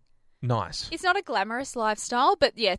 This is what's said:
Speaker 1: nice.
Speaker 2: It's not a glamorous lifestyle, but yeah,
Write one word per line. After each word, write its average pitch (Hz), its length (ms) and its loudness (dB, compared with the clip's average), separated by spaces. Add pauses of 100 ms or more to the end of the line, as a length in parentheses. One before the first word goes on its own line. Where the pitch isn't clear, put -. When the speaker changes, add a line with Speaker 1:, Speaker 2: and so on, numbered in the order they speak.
(420)
Speaker 1:
nice. 113 500 -2
Speaker 2:
It's 330 120 -8
not 359 140 2
a 392 40 -2
glamorous 226 540 -4
lifestyle, 240 640 2
but 240 200 2
yeah, 196 220 2